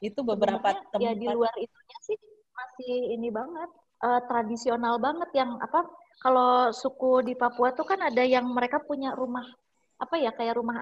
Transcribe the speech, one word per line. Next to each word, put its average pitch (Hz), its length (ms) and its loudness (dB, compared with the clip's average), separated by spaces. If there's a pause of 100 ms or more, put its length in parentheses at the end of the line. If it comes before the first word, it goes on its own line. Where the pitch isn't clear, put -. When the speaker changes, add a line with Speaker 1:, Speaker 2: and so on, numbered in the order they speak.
Speaker 1:
Itu 214 240 -6
beberapa 202 480 2
Speaker 2:
Sebenarnya - 240 -10
ya 226 160 0
di 208 160 -4
Speaker 1:
tempat. 214 80 0
Speaker 2:
luar 233 240 2
itunya - 400 -14
sih 427 160 -6 (400)
masih 254 340 -10 (220)
ini 233 160 -4
banget, 311 400 -6 (320)
eh, 247 240 4
tradisional 233 720 0
banget 302 400 -2
yang 240 240 0
apa, 320 240 0 (400)
kalau 247 480 6
suku 254 560 2
di 254 80 -4
Papua 240 400 2
tuh 311 80 -4
kan 381 160 -2
ada 254 240 2
yang 247 240 2
mereka 247 320 0
punya 269 320 -6
rumah, 247 320 -6 (560)
apa 330 160 -4
ya, 233 160 0
kayak 233 240 -2
rumah 233 240 -4